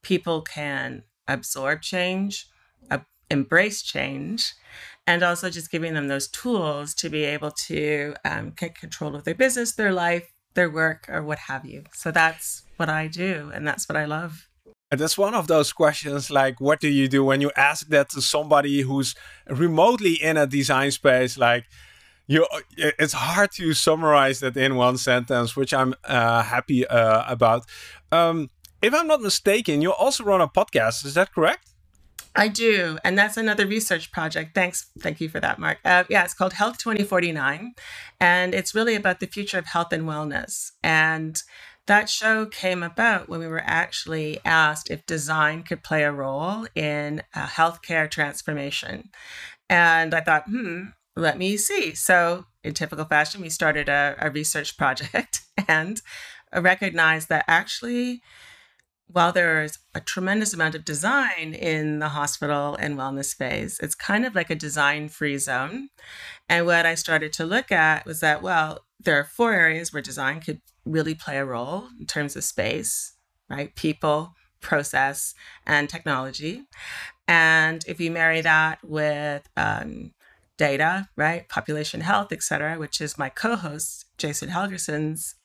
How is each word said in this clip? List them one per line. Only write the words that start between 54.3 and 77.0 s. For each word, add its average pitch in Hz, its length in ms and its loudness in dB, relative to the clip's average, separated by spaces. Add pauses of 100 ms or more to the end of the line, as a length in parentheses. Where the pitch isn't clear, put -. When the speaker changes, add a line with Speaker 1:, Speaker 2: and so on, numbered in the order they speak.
Speaker 1:
research 151 460 -4
<laughs> - 60 -2
project - 580 -2 (260)
and 170 340 2 (540)
recognized 170 760 2
that 156 200 0
actually, 240 760 0 (880)
while 175 200 4
there 165 320 2
is 151 120 -8 (160)
a 165 80 -6
tremendous 202 540 -2
amount 160 220 0
of 156 80 -14
design 175 680 -2
in 151 460 -2
the 151 120 -2
hospital 147 640 -2
and 147 200 -4
wellness 135 280 -6
space, - 560 -6
it's - 160 -6
kind 214 280 0
of 233 120 -4
like 170 140 -2
a 170 40 0
design-free 151 800 -2
zone. 139 520 -4 (600)
And 170 160 4
what 170 220 4
I 165 80 2
started 156 380 -2
to - 120 -4
look 214 280 -2
at 156 340 4
was 160 140 -10
that, 151 200 2
well, 160 460 -2 (140)
there 151 180 2
are 143 60 0
four 233 280 0
areas 165 400 2
where 151 80 -6
design 135 400 -6
could 160 200 -8 (240)
really 160 320 -2
play 147 220 -6
a 139 60 -2
role 139 440 -8 (100)
in - 80 -14
terms 147 300 -6
of - 80 -8
space, - 720 -4 (340)
right? 139 260 -10
People, 156 640 -2 (240)
process, 139 760 -2 (320)
and 147 220 2
technology. 151 800 -6 (600)